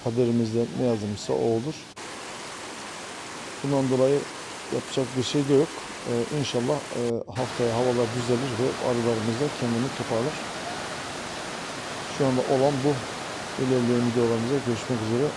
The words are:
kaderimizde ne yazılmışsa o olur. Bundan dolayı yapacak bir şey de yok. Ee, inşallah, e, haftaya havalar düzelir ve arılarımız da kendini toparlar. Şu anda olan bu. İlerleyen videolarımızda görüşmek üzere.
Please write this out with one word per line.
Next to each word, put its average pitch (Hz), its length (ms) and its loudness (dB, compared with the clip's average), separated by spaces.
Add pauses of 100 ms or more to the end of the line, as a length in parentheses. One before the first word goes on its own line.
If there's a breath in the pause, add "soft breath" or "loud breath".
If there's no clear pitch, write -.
kaderimizde 117 600 2 (140)
ne 131 80 2
yazılmışsa 104 460 -2
o 131 120 2
olur. 117 300 0 (1900)
Bundan 139 260 2
dolayı 131 300 6 (560)
yapacak 127 300 -2 (120)
bir 127 60 2
şey 143 260 0
de 143 40 6
yok. 143 140 8 (420)
Ee, 120 300 0
inşallah, 131 380 0 (220)
e, - 20 0 (380)
haftaya 120 360 0
havalar 120 400 4
düzelir 123 440 2
ve 127 80 2 (220)
arılarımız 117 520 2
da 147 60 2 (120)
kendini 120 380 2
toparlar. 123 360 0 (1800)
Şu 147 80 4
anda 127 160 4
olan 139 320 4 (100)
bu. 143 100 4 (720)
İlerleyen 120 480 4
videolarımızda 117 460 2 (100)
görüşmek 120 400 0
üzere. 123 280 2